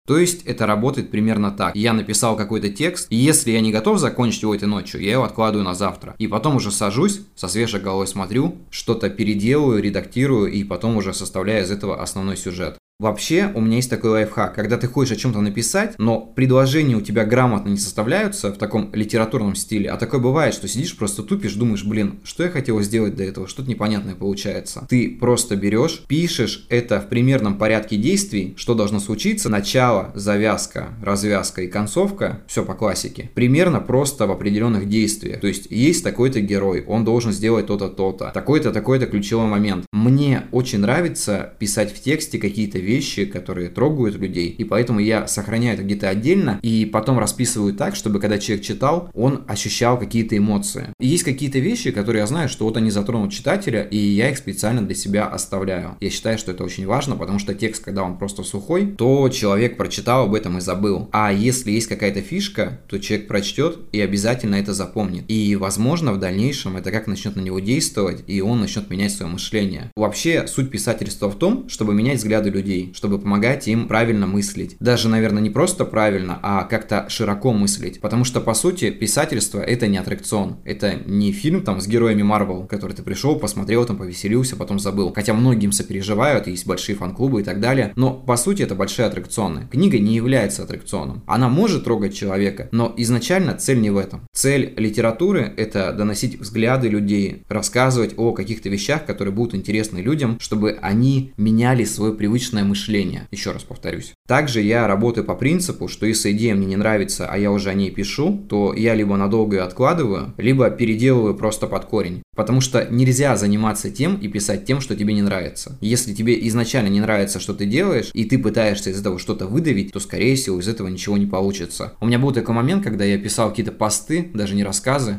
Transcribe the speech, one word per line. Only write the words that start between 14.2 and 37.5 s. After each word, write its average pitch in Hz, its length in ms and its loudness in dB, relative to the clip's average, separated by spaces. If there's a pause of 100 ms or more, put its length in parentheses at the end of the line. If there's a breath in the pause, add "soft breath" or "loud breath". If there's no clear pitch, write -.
Когда 107 200 0
ты 123 120 -2
хочешь 120 280 0
о - 40 -8
чём-то 110 200 0
написать, 113 580 0
но 110 200 2
предложения 131 800 4
у 104 40 2
тебя 107 240 0
грамотно 110 440 4
не 101 80 2
составляются 104 760 -2
в - 60 -16
таком 104 340 -2
литературном 107 600 0
стиле, 101 340 -2
а 98 80 -4
такое 117 220 -2
бывает, 127 340 2
что 104 140 -8
сидишь, 156 300 -4
просто 104 260 -4
тупишь, 101 320 -2
думаешь, 107 300 0
"Блин, 104 400 -2
что - 180 -6
я 180 60 0
хотел 123 340 0
сделать 104 320 0
до 95 80 -4
этого? 95 240 -6
Что-то 131 240 -6
непонятное 104 460 -2
получается". 98 720 -6
Ты 123 220 2
просто 120 440 2
берёшь, 107 540 0
пишешь 143 600 0
это 120 300 0
в - 60 -8
примерном 117 500 2
порядке 107 400 0
действий, 110 600 0
что - 180 -2
должно 107 240 0
случиться. 110 500 -2
Начало, 107 680 2
завязка, 104 720 0 (120)
развязка 101 640 -2
и 90 60 -4
концовка, 107 800 -2
всё - 160 -2
по 131 100 -6
классике. - 580 -4
Примерно 139 460 4
просто 123 480 0
в 98 60 0
определённых 101 560 0
действиях. 104 500 0
То 101 80 -4
есть - 240 -4
есть 147 320 4
такой-то 120 380 0
герой, 98 440 0
он 110 200 0
должен 117 260 2
сделать 107 360 2